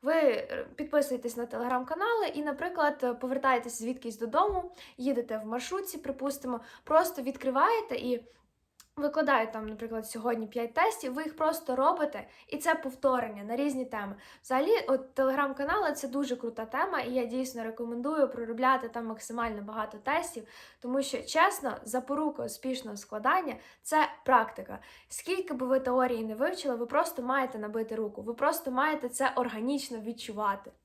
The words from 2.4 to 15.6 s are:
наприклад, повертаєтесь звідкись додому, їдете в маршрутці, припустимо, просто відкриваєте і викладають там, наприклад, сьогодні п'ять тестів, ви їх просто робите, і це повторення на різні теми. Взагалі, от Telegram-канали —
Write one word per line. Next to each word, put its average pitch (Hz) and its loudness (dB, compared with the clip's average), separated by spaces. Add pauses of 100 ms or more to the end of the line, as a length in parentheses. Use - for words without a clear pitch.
наприклад, 294 0
повертаєтесь 254 0
звідкись 233 -6
додому, 359 2 (260)
їдете 240 -2
в 220 -8
маршрутці, 311 -4
припустимо, 262 -4 (240)
просто 320 4
відкриваєте 269 2
і 240 -2 (720)
викладають 285 2
там, 220 -6
наприклад, 220 -8
сьогодні 226 -2
п'ять 233 -4
тестів, 320 2
ви 302 -4
їх 311 -8
просто 320 0
робите, 269 2 (200)
і 294 -6
це 320 2
повторення 254 0
на 226 -4
різні 262 0
теми. 202 -6 (280)
Взагалі, 330 4
от 262 0
Telegram-канали — 285 2